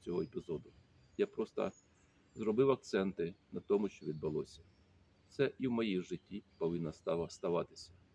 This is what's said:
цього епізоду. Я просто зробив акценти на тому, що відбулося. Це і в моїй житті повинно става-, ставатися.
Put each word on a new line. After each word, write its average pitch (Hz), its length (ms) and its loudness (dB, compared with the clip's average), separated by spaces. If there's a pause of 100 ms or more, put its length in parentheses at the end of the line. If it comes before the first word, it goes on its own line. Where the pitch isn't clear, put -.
цього 87 180 0
епізоду. 80 480 -6 (460)
Я 101 100 2
просто 101 460 -4 (640)
зробив 113 360 4
акценти 95 640 0 (180)
на 90 80 -4
тому, 101 280 2
що - 180 -10
відбулося. 76 540 -4 (680)
Це - 300 0
і 131 80 -2
в 127 40 2
моїй 110 320 2
житті 95 400 -8 (160)
повинно 82 340 0
става-, 82 360 -2
ставатися. - 640 -2 (240)